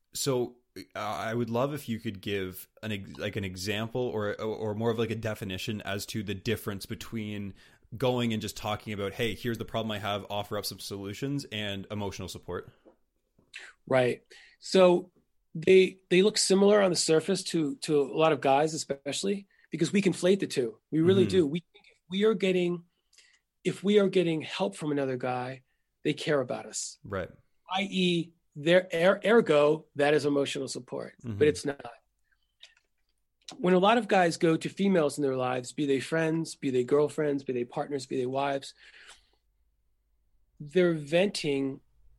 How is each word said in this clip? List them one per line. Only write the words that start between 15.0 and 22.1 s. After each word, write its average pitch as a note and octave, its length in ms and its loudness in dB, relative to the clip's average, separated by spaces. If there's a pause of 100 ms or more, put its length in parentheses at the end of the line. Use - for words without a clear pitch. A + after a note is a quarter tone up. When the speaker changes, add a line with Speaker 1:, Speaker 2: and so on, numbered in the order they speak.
Speaker 2:
they, F#3 420 6 (140)
they F3+ 100 6
look G#3+ 160 2
similar G3 460 6
on F#3 80 4
the D#3+ 40 0
surface D#3+ 500 2
to, D3 320 -2
to D3 240 2
a C3 140 -2
lot D#3 180 4
of B2+ 60 -2
guys, C#3+ 360 4
especially D3 720 -6 (240)
because E3 200 0
we G3 120 2
conflate F#3 380 2
the - 40 -2
two. B2 320 -4 (140)
We D3+ 100 2
really F#3 220 6
Speaker 1:
Mm-hmm. D#3 80 2
Speaker 2:
do. F3 160 4
We E3 160 -4 (100)
think - 140 -20
if - 100 -20 (140)